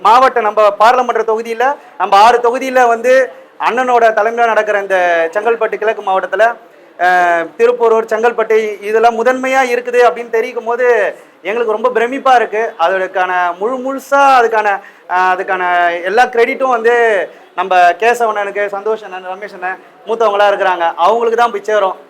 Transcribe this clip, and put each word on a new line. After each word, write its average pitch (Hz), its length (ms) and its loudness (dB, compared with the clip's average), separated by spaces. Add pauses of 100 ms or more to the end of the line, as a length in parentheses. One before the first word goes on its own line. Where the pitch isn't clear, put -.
மாவட்ட, 247 400 4
நம்ம 208 300 2
பாராளுமன்ற 233 520 2
தொகுதியில, 226 520 -2 (220)
நம்ம 196 200 2
ஆறு 233 200 6
தொகுதியில 254 500 0
வந்து 247 420 2 (300)
அண்ணனோட 240 440 0 (100)
தலைமையில 233 320 0
நடக்கிற 214 340 0
இந்த 180 540 0
செங்கல்பட்டு 220 420 -2
கிழக்கு 214 260 -4
மாவட்டத்துல, 190 540 0 (440)
அஹ், 175 480 2 (100)
திருப்பூரூர், 233 480 2
செங்கல்பட்டு 220 760 -2
இதெல்லாம் 226 440 0
முதன்மையா 262 360 0
இருக்குது 240 380 -2
அப்படின்னு 233 300 0
தெரிவிக்கும் 226 360 -4
போது 233 500 0 (260)
எங்களுக்கு 214 320 -4
ரொம்ப 240 160 -2
பிரமிப்பா 247 460 0
இருக்கு. 220 420 -2
அதற்கான 180 840 -2
முழு, 240 180 -4
முழுசா 269 440 -2 (180)
அதுக்கான, 214 400 0 (300)
அஹ், 185 260 0
அதுக்கான 185 280 -4 (400)
எல்லா 214 220 2
கிரெடிட்டும் 247 440 0
வந்து 226 600 0 (260)
நம்ம 185 200 -2
கேசவண்ணனுக்கு, 202 920 0
சந்தோஷ் 208 340 -6
அண்ணன், 185 220 -14
ரமேஷ் 190 280 -12
அண்ணன் 185 260 -10 (280)
மூத்தவங்களா 208 400 2
இருக்கிறாங்க, 180 480 0
அவங்களுக்கு 226 440 0
தான் 233 120 0
போய் 202 120 -10
சேரும். 196 320 -2 (140)